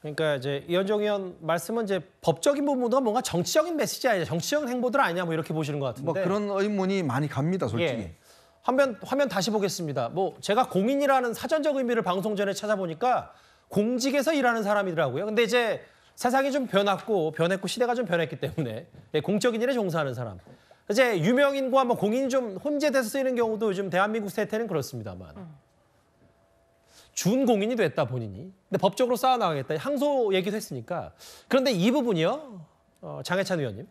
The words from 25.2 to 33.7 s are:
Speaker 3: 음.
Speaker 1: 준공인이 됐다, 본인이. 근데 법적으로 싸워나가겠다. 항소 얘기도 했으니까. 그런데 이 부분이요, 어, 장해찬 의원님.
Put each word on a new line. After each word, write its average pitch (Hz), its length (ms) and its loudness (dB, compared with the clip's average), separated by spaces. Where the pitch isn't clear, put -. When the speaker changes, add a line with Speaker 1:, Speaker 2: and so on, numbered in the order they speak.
Speaker 3:
음. 165 180 -16
Speaker 1:
준공인이 226 640 2
됐다, 165 300 0
본인이. 117 460 -8
근데 196 100 -2
법적으로 240 360 2
싸워나가겠다. 180 640 0
항소 262 560 0
얘기도 190 220 0
했으니까. 143 560 -8
그런데 262 240 4
이 190 200 4
부분이요, 233 680 0
어, 147 220 -12
장해찬 185 360 -2
의원님. 113 320 -6